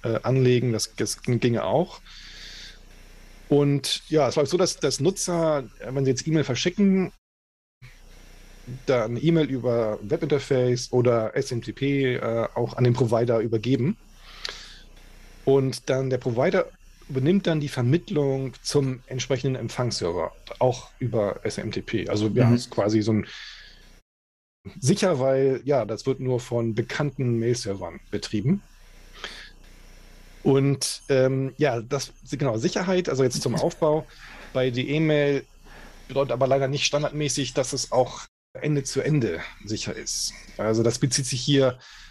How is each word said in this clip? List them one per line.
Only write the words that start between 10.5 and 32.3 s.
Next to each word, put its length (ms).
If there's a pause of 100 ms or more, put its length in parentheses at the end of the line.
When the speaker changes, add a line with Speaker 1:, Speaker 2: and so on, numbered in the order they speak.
Speaker 1:
oder 420
S 160
M 100
T 120
P, 420
äh, 400
auch 220
an 80
den 80
Provider 460
übergeben. 580 (1500)
Und 460
dann 200
der 100
Provider 480 (420)
übernimmt 360
dann 140
die 80
Vermittlung 960
zum 460
entsprechenden 520
Empfangsserver, 720 (280)
auch 400
über 440
S 140
M 160
T 80
P. 260
Also 220
ja, 180
Speaker 2:
Mhm. 80
Speaker 1:
ist 160
quasi 300
so 100
ein 160 (1500)
sicher, 400
weil 460
ja, 200
das 200
wird 140
nur 200
von 360
bekannten 640
Mail-Servern 600 (120)
betrieben. 500 (1800)
Und, 640
ähm, 480
ja, 240
das, 320 (180)